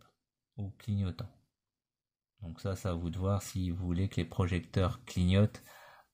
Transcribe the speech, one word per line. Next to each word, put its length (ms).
ou 200
clignotant. 520
Donc 180
ça, 160
c'est 120
à 40
vous 160
de 100
voir 240
si 280
vous 140
voulez 240
que 80
les 100
projecteurs 800
clignotent, 560